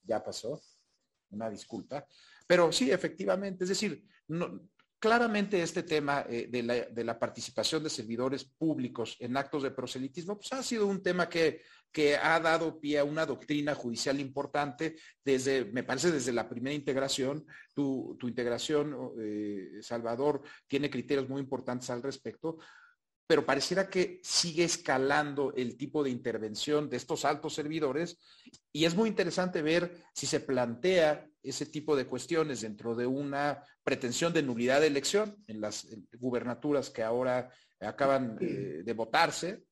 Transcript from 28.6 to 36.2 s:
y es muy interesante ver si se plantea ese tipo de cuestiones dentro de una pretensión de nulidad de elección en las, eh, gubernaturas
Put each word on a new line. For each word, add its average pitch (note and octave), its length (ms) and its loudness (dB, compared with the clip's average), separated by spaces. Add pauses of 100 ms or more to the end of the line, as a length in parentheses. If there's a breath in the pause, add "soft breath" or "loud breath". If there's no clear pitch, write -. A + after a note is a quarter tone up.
y D3+ 140 2
es E3+ 100 4
muy A3 120 4
interesante F3+ 540 0
ver E3+ 420 2 (120)
si - 100 -6
se D3 140 0
plantea D3 880 2 (160)
ese C3+ 240 -6
tipo D3+ 280 0
de B2+ 120 0
cuestiones C3 540 -2
dentro A2 340 -4
de B2 100 0
una C#3 580 -2 (200 loud breath)
pretensión E3 500 0
de E3 80 4
nulidad B2 400 4
de D#3 60 6
elección G3+ 500 0 (100)
en G#2+ 140 -8
las, G#2 240 -6
eh, G#2+ 160 -16 (160)
gubernaturas B2 720 -2